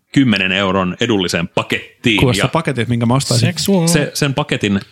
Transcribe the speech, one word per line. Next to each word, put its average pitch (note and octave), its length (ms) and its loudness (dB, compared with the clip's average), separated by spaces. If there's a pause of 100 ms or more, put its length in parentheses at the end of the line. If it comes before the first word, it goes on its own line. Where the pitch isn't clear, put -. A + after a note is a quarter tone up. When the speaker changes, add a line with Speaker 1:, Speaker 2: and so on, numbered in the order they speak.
(140)
Speaker 1:
kymmenen G2+ 380 2
euron F#2 500 0
edulliseen F#2+ 460 0
pakettiin. - 720 -2
Speaker 2:
Kuulostaa B2 260 2
Speaker 1:
Ja C3 40 -2
Speaker 2:
paketit, C3+ 380 -4
minkä A#2 180 0
mä A#2 80 2
ostaisin. A#2+ 340 0
Speaker 3:
Seksuaali. F3+ 400 0
Speaker 1:
se, E3 260 0
sen C#3 200 -2
paketin, A#2+ 420 -2 (160)